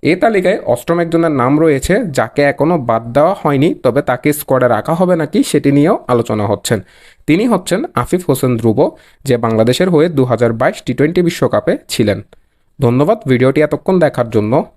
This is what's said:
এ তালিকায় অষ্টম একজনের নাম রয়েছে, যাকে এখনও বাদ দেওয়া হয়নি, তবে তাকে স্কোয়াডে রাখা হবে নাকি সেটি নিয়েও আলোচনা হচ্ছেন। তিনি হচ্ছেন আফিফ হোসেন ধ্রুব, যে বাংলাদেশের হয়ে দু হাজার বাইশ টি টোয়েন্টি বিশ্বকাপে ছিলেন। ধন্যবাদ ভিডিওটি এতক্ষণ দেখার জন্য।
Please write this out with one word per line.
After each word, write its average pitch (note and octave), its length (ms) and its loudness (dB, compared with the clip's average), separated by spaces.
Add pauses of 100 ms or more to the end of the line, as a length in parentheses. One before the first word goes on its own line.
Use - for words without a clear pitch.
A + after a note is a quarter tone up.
এ C#3+ 180 2
তালিকায় F#3+ 380 2 (140)
অষ্টম E3+ 260 -2
একজনের E3 420 0
নাম B2+ 120 2 (100)
রয়েছে, D#3 300 0 (240)
যাকে A#2+ 240 -2 (100)
এখনও D#3+ 260 0 (120)
বাদ A2+ 140 0 (100)
দেওয়া D#3 280 2
হয়নি, C#3+ 280 0 (120)
তবে A#2+ 200 0
তাকে C3 320 -2
স্কোয়াডে B2+ 420 0
রাখা G#2+ 240 -4
হবে F3+ 160 2
নাকি D#3+ 280 -2
সেটি C#3+ 280 0
নিয়েও D3 240 4 (120)
আলোচনা A2+ 440 0
হচ্ছেন। G#2 280 -2 (460)
তিনি E3 180 2 (100)
হচ্ছেন F#3 260 -2 (220)
আফিফ F3+ 280 -2
হোসেন C3 280 0
ধ্রুব, A2+ 220 0 (460)
যে C3 120 0
বাংলাদেশের A#2 560 2
হয়ে D#3 140 4 (100)
দু C3+ 80 2
হাজার A#2+ 340 0
বাইশ C#3+ 240 -2
টি D3 140 -6
টোয়েন্টি D#3+ 240 0
বিশ্বকাপে E3+ 520 0 (200)
ছিলেন। G#2+ 260 0 (600)
ধন্যবাদ C#3 380 2 (120)
ভিডিওটি C3 320 2
এতক্ষণ D3+ 380 -2
দেখার B2+ 360 0
জন্য। G#2+ 180 0 (240)